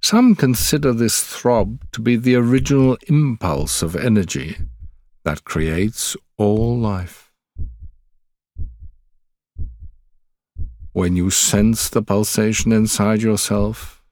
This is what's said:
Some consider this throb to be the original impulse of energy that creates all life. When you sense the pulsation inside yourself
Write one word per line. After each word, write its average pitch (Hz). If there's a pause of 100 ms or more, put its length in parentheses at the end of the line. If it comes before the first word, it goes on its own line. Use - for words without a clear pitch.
Some 233
consider 139
this 113
throb 117 (120)
to -
be 120
the 123
original 127 (100)
impulse 110
of 82
energy 92 (680)
that 73
creates 80 (200)
all 110
life. 98 (3500)
When 90
you 90
sense 107
the 110
pulsation 107
inside 107
yourself 107